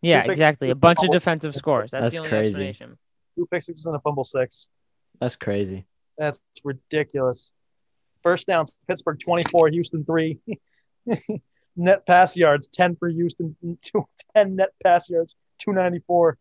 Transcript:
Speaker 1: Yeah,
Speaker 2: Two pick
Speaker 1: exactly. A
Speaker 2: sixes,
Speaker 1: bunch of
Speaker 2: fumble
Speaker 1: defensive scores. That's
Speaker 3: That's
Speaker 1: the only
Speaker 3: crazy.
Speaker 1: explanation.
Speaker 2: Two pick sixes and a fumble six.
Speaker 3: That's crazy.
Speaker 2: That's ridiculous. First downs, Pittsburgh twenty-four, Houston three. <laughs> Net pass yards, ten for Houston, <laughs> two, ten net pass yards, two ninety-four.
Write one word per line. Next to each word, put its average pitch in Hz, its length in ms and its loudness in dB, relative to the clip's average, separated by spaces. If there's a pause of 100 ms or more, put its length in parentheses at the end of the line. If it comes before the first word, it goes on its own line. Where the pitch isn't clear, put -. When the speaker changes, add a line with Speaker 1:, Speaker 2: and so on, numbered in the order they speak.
Speaker 1:
Yeah, 160 200 4
Speaker 2:
Two - 60 -2
pick - 40 -2
Speaker 1:
exactly. 151 360 2
A - 20 0
Speaker 2:
sixes, 131 100 -2
Speaker 1:
bunch 170 180 8
of - 40 -2
Speaker 2:
fumble 156 120 2
Speaker 1:
defensive 160 420 -2
scores. 135 340 -2
That's 131 120 -6
Speaker 3:
That's 117 120 -2
Speaker 1:
the 165 60 -6
only 156 100 -8
Speaker 3:
crazy. 107 180 0 (200)
Speaker 1:
explanation. 117 300 -18 (380)
Speaker 2:
Two 175 140 -4
pick 175 140 -4
sixes 160 220 -16
and 160 100 -6
a 139 40 -6
fumble 143 240 -4
six. - 440 -6 (520)
Speaker 3:
That's 123 160 -6
crazy. 98 500 -6 (300)
Speaker 2:
That's 151 220 -6 (260)
ridiculous. 139 880 -4 (720)
First 175 240 0
downs, 165 260 0 (140)
Pittsburgh 165 320 -6
twenty-four, 170 520 2
Houston 156 340 -4
three. 160 340 -2 (680)
<laughs> - 720 -10
Net 180 300 0
pass 180 300 4
yards, 147 300 2
ten 175 300 0
for 175 120 -6
Houston, 165 480 -6 (120)
<laughs> 170 140 -10
two, - 240 -6 (280)
ten 196 220 2
net 190 140 0 (120)
pass 175 260 2
yards, 165 260 -4 (240)
two - 140 -6
ninety-four. 175 680 0